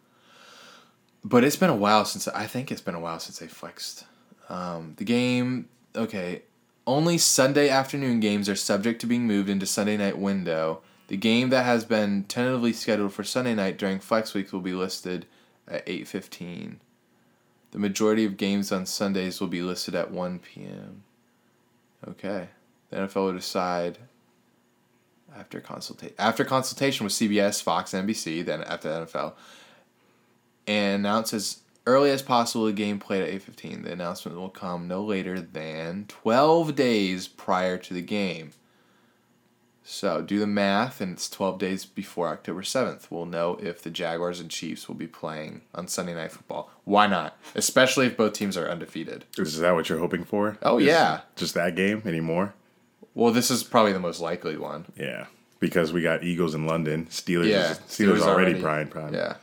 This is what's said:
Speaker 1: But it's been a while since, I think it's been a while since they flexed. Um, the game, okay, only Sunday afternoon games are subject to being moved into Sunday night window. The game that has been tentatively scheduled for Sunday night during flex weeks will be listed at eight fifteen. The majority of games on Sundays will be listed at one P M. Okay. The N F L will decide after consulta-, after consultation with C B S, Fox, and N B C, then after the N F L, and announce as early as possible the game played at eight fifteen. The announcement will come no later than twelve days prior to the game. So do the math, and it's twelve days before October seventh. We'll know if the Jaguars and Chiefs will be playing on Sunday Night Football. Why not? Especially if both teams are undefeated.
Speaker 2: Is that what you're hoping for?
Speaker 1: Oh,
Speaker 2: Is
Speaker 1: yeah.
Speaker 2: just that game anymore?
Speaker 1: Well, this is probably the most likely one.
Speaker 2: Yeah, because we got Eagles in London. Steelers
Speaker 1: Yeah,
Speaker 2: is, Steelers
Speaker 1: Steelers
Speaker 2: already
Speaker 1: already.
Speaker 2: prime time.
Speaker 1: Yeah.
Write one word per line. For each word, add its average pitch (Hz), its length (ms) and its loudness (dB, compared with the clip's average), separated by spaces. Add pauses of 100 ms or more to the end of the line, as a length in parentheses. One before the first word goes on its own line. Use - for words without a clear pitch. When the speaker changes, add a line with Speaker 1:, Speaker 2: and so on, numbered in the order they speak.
(1200)
Speaker 1:
But 120 200 6
it's 147 120 4
been 185 140 6
a 135 60 4
while 104 280 6
since, - 240 -4
I 107 180 -4
think 127 260 -8
it's 104 80 -8
been 90 160 -6
a 85 40 -8
while 82 200 -6
since - 180 -14
they 82 80 -14
flexed. - 580 -14 (440)
Um, 85 480 -8
the 107 80 -6
game, 123 640 2 (260)
okay, 98 480 -4 (440)
only 160 300 4
Sunday 143 520 4
afternoon 135 520 2
games 104 280 2
are 98 80 0
subject 113 440 0
to 117 60 -6
being 120 200 0
moved 101 220 2
into 98 180 0
Sunday 104 300 0
night 101 220 0
window. 85 640 -2 (260)
The 101 80 -4
game 113 340 2
that 127 140 4
has 120 200 2
been 104 400 2
tentatively 123 480 0
scheduled 104 400 0
for 104 100 -8
Sunday 123 320 -2
night 95 240 0
during 95 220 -2
flex - 340 0
weeks 98 180 -4
will 95 80 -4
be 90 120 -4
listed 92 540 -4 (420)
at - 180 -6
eight 82 220 -8
fifteen. 87 720 -10 (920)
The - 80 -8
majority 107 460 4
of 98 120 -2
games 101 360 0
on 95 120 -2
Sundays 95 560 -2
will 95 80 -2
be 87 140 -4
listed 90 320 -4
at 85 160 -2
one 90 300 -6
P - 240 -18
M. 98 380 -16 (1040)
Okay. 95 420 -8 (420)
The - 80 -8
N 98 60 -2
F 95 120 -8
L 98 100 2
will 95 60 0
decide 90 680 -2 (1400)
after - 260 -12
consulta-, - 580 -12
after - 260 2
consultation 131 600 0
with 98 80 -2
C 113 160 2
B 101 100 4
S, 101 220 2
Fox, 90 340 -2
and 95 60 0
N 95 60 -2
B 110 60 0
C, 82 300 -4
then 80 200 -4
after 82 260 -8
the 78 80 -4
N 82 60 -6
F 82 140 -12
L, 76 200 -6 (1300)
and 101 400 2
announce 110 280 0
as 101 240 -4 (280)
early 139 240 6
as 135 120 0
possible 117 440 2
the 107 60 2
game 104 260 -2
played 98 240 -2
at 76 60 -2
eight 95 140 -8
fifteen. 80 400 -14
The 78 100 -10
announcement 87 460 -8
will 92 120 -8
come 87 380 -8
no 92 160 -4
later 92 380 -2
than 82 680 -8
twelve 151 640 4
days 104 540 2
prior 92 480 0
to - 180 -12
the 90 80 -4
game. 87 500 -4 (1300)
So 82 380 -2
do 95 160 0
the 104 80 2
math, 101 540 0
and 92 140 -4
it's - 140 -8
twelve 95 300 -4
days 95 260 -2
before - 440 -6
October 82 340 -6
seventh. 104 480 -4
We'll 85 160 -8
know 85 340 -2
if 87 220 -8
the 82 80 -10
Jaguars 85 480 -4
and 87 100 -12
Chiefs 80 380 -8
will 87 80 -10
be 85 140 -8
playing 78 540 -10 (120)
on 90 140 -8
Sunday 90 260 -6
Night 82 160 -8
Football. - 400 -12 (140)
Why 101 240 6
not? 82 280 -2 (200)
Especially 127 500 4
if 113 100 0
both 107 160 4
teams 95 240 -4
are 80 140 -2
undefeated. 82 540 -8 (120)
Speaker 2:
Is 78 220 -2
that 87 160 6
what 80 140 2
you're 82 100 0
hoping 87 260 -2
for? 104 380 -2
Speaker 1:
Oh, 117 160 4
Speaker 2:
Is - 80 6
Speaker 1:
yeah. 143 360 4 (120)
Speaker 2:
just - 200 -6
that 87 200 0
game 101 300 2
anymore? 82 500 0 (600)
Speaker 1:
Well, 113 180 4
this 120 180 2
is 120 140 0
probably 110 280 4
the 92 60 0
most 87 220 -4
likely 82 360 -4
one. 73 300 -10 (100)
Speaker 2:
Yeah, 62 300 -8 (320)
because 85 340 2
we 87 80 2
got 82 220 2
Eagles 85 320 0
in 78 100 -2
London. 80 420 0
Steelers 87 420 0
Speaker 1:
Yeah, 92 240 4
Speaker 2:
is, 80 80 -6
Steelers 95 380 4
Speaker 1:
Steelers - 40 4
Speaker 2:
already 92 300 6
Speaker 1:
already. 92 100 0
Speaker 2:
prime 76 260 0
time. 78 260 -8
Speaker 1:
Yeah. - 280 -4